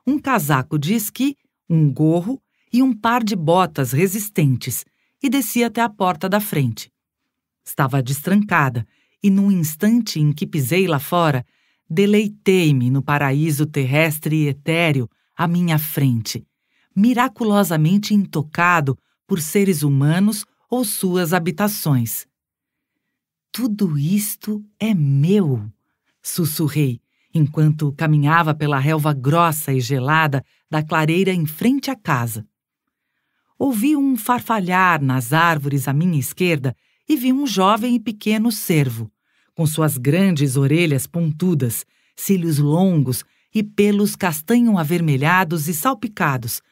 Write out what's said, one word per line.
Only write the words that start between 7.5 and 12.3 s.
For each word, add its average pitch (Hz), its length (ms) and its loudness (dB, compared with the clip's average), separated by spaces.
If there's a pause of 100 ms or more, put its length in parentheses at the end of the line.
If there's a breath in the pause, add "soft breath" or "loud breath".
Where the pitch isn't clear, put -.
Estava 139 380 -2
destrancada 143 840 0 (360 soft breath)
e, 202 80 2
num 196 200 2
instante 208 680 0
em 147 140 4
que 147 140 -6
pisei 165 400 0
lá 156 120 0
fora, 147 460 0 (440)
deleitei-me 185 1000 2